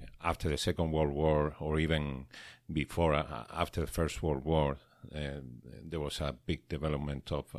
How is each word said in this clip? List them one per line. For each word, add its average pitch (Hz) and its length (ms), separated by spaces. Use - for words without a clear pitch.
after 85 260
the 73 100
Second 82 320
World 78 220
War, 76 480
or 76 180
even 73 480
before, 78 420
uh, 73 380
after 85 300
the 78 40
First - 360
World 71 220
War, 73 340
uh, 71 260
there 80 180
was 71 200
a 73 140
big - 240
development 71 640
of 71 140